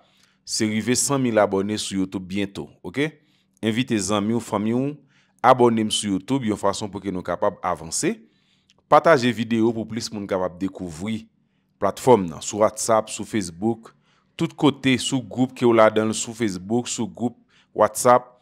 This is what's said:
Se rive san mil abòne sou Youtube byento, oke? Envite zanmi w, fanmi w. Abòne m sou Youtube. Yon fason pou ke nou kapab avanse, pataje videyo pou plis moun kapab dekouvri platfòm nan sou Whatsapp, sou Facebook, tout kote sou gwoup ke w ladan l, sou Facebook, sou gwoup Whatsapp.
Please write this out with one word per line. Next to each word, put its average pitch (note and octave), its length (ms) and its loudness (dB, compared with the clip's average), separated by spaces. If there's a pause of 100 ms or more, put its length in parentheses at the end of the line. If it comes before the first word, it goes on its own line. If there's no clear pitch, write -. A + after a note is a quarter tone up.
(460)
Se - 200 -4
rive G#2+ 320 -2
san C3+ 240 0
mil A2+ 200 2
abòne G2+ 360 0
sou G2 220 -6
Youtube F#2+ 300 -4
byento, G2 380 -6 (180)
oke? C3+ 240 -4 (520)
Envite A2+ 380 -2
zanmi G2+ 360 -2
w, A2+ 80 -4
fanmi G#2+ 320 -2
w. C#3 180 -4 (500)
Abòne A#2+ 440 6
m G#2+ 60 -8
sou G#2 200 -2
Youtube. A2 360 -2
Yon G2 100 -2
fason G2 320 -4
pou F#2 120 -10
ke G2 100 -4
nou F2+ 120 -8
kapab G2 400 -4
avanse, F2 500 -4 (760)
pataje D3+ 440 6
videyo A2+ 400 2
pou A2+ 120 -6
plis A2 240 -8
moun G2+ 180 -8
kapab F#2 300 -2
dekouvri F#2 680 -6 (520)
platfòm G2+ 480 4
nan D#2 160 -12
sou G#2+ 200 -2
Whatsapp, A2 500 0
sou G#2 140 -10
Facebook, G2+ 640 -6 (460)
tout E3 200 -4
kote C3+ 400 2
sou C3 240 -4
gwoup A2+ 320 -2
ke B2 120 2
w A#2 80 6
ladan A2 360 6
l, G#2 60 -6
sou A#2 180 -10
Facebook, G#2+ 560 -4
sou A2+ 160 -6
gwoup A2+ 300 -6 (380)
Whatsapp. B2 680 4